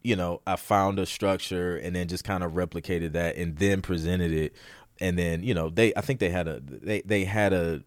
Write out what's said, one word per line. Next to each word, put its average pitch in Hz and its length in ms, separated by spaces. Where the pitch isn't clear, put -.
you 113 140
know, 87 300
I 95 100
found 98 440
a 92 60
structure 92 720
and 87 180
then 87 120
just 90 160
kinda 90 240
replicated 85 640
that 85 220
and 85 220
then 98 240
presented 87 500
it. 78 220
And 90 180
then, 85 260
you 120 100
know, 80 160
they, 107 260
I 104 60
think 131 180
they 90 100
had 87 180
a, 67 120
they, 71 420
they 98 240
had 101 280
a, 85 320